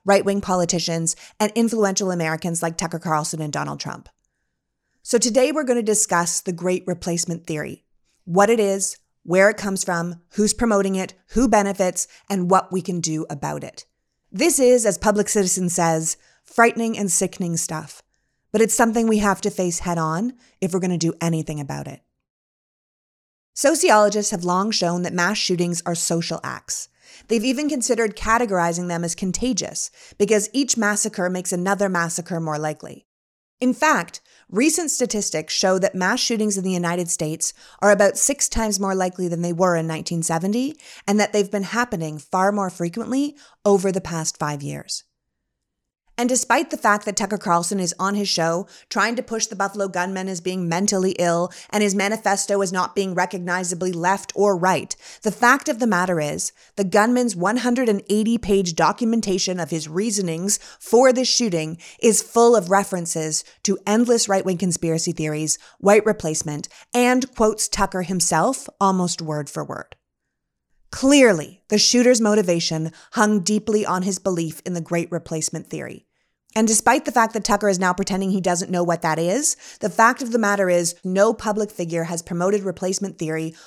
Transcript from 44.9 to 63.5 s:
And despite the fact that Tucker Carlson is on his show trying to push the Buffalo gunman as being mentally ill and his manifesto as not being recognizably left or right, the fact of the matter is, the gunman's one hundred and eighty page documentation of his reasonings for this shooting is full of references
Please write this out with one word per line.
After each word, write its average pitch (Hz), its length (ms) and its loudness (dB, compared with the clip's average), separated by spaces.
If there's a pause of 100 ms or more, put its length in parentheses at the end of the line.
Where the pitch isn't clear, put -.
And 240 120 0
despite 254 400 2
the 302 80 -6
fact 208 280 2
that 202 100 -4
Tucker 208 240 -2
Carlson 175 400 0
is 175 180 -4
on 190 160 -2
his 202 160 -2
show 170 380 0 (220)
trying 226 260 0
to 247 80 -4
push 220 240 -4
the - 80 -14
Buffalo 196 320 -2
gunman 185 400 -4
as 190 120 -6
being 180 300 -4
mentally 185 480 0
ill 175 340 0 (200)
and 208 100 0
his 202 140 2
manifesto 202 680 0
as 190 100 -2
not 180 220 -2
being 190 220 -2
recognizably 180 760 -2
left 180 440 -2
or 202 200 4
right, 175 400 0 (280)
the 214 80 0
fact 247 360 2
of 269 120 -2
the 247 80 0
matter 180 320 0
is, 151 320 -4 (240)
the 202 80 -2
gunman's 214 520 2
one 185 220 0
hundred 240 320 2
and 202 180 0
eighty 220 300 2
page 196 380 0
documentation 190 840 0
of 160 120 -6
his 156 160 -4
reasonings 190 720 -2 (200)
for 254 320 6
this 247 180 0
shooting 165 500 -2 (200)
is 220 220 4
full 233 340 6
of 180 140 2
references 175 720 -2 (200)